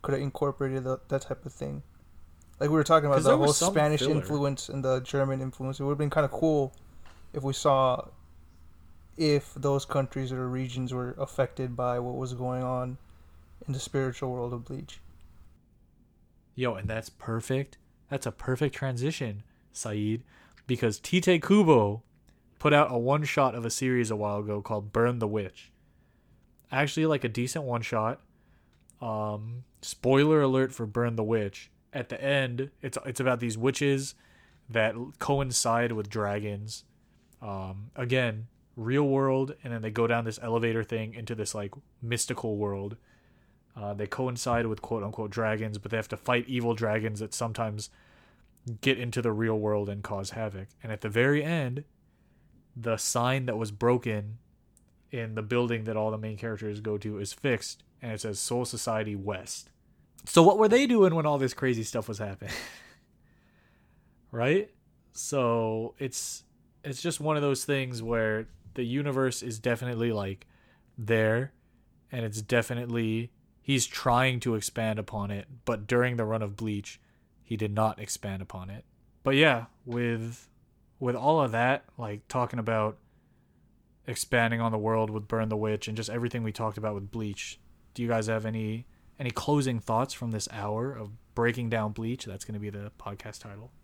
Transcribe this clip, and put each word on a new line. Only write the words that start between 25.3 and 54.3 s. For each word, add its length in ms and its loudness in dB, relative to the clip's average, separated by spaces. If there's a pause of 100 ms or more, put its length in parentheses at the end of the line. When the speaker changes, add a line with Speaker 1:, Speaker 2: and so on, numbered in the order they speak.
Speaker 2:
Actually, 340 2
like, 180 2
a 60 0
decent 360 -4
one-shot. 540 -2 (800)
Um, 640 -6 (180)
spoiler 600 4
alert 320 2
for 140 -6
Burn 280 -2
the 80 -2
Witch. 460 -2 (240)
At 160 -6
the 120 -8
end, 500 0 (100)
it's, 240 -6
it's 140 -8
about 200 2
these 180 -2
witches 580 0 (540)
that 260 2
l-, 240 -10
coincide 720 2
with 180 -4
dragons. 760 -4 (580)
Um, 540 -10
again, 520 0 (280)
real 320 2
world, 460 2 (100)
and 80 -8
then 120 -6
they 80 -4
go 160 2
down 180 2
this 160 -6
elevator 420 0
thing 300 -4
into 220 -8
this, 180 -4
like, 220 -6 (260)
mystical 560 -2
world. 400 -4 (800)
Uh, 180 -6
they 140 -4
coincide 580 -2
with 160 -4
quote-unquote 480 -6
dragons, 480 -2
but 140 -8
they 60 -2
have 100 -4
to 100 -8
fight 300 0
evil 260 0
dragons 460 0
that 120 -6
sometimes 600 -4 (880)
get 160 2
into 240 -4
the 100 2
real 280 0
world 280 0
and 160 -6
cause 280 -6
havoc. 360 -8 (140)
And 100 -8
at 100 -8
the 80 -4
very 340 4
end, 400 -2 (920)
the 220 -2
sign 480 0
that 120 -2
was 120 -2
broken 720 0 (720)